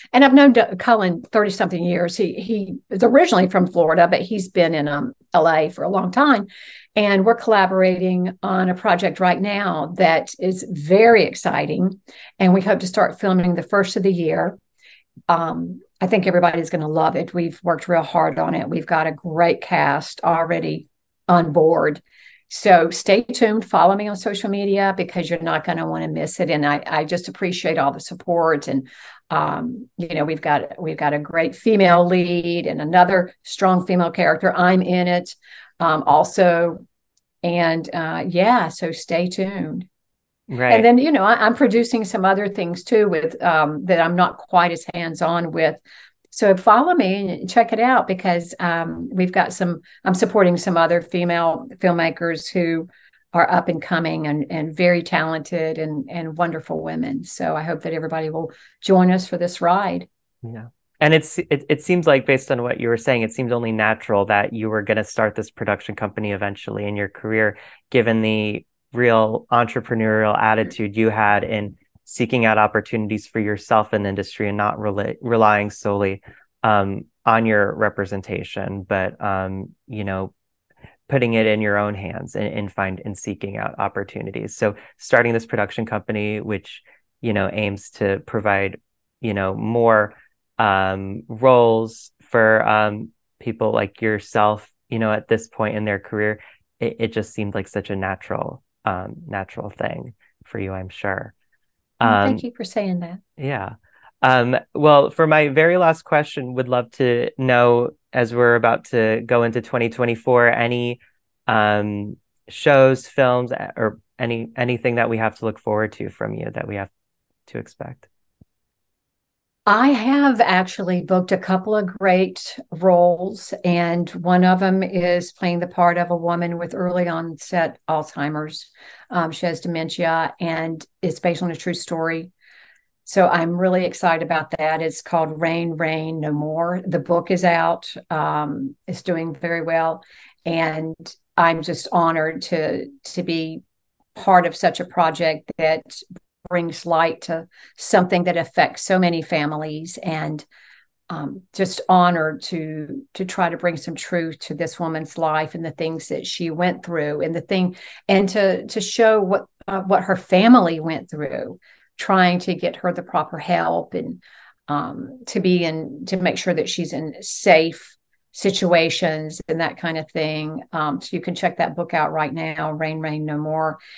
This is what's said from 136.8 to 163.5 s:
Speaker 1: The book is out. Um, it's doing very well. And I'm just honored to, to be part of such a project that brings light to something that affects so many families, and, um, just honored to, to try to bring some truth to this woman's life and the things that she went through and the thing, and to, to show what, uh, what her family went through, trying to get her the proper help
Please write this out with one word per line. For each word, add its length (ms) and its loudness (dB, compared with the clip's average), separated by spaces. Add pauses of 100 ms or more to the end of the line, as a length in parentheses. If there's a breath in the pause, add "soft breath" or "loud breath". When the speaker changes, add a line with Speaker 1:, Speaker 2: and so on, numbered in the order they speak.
Speaker 1:
The 140 -2
book 320 -2
is 140 0
out. 480 0 (160)
Um, 680 -4 (100)
it's 160 -10
doing 320 -4
very 280 -4
well. 400 -2 (420 soft breath)
And 520 -4 (400)
I'm 260 4
just 300 -6
honored 500 0
to, 440 -4 (180)
to 180 -8
be 380 -6 (540)
part 320 4
of 100 -6
such 240 0
a 40 -8
project 760 -2
that 240 0 (680)
brings 360 -4
light 380 0
to 240 -8 (300 soft breath)
something 480 2
that 120 0
affects 460 -2
so 160 2
many 240 0
families, 800 -6
and, 420 -6 (640 soft breath)
um, 340 -10 (100)
just 360 -4
honored 540 2
to, 720 -10
to 100 -8
try 240 -2
to 80 -6
bring 200 -2
some 180 -10
truth 460 -6
to 140 -10
this 260 -6
woman's 360 -6
life 380 -2
and 100 -8
the 60 -8
things 380 -8
that 180 -6
she 240 -6
went 340 -2
through 360 -4
and 160 -4
the 40 -6
thing, 360 -2 (320 loud breath)
and 220 4
to, 360 0
to 140 -8
show 400 4
what, 260 0 (220)
uh, 140 -4
what 200 2
her 140 -2
family 640 6
went 280 -8
through, 520 -10 (360 soft breath)
trying 440 2
to 160 -4
get 200 -6
her 160 -2
the 100 -10
proper 360 -4
help 560 -2